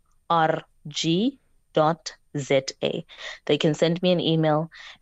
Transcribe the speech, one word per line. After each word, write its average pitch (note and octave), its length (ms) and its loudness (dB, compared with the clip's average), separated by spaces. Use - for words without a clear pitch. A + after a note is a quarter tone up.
R D#3+ 360 2
G F3 500 -2
dot D#3 420 0
Z C#3 240 0
A. E3+ 220 -4
They D3 120 2
can D#3 160 2
send E3+ 280 0
me F3+ 100 2
an F3 80 2
email D#3+ 500 0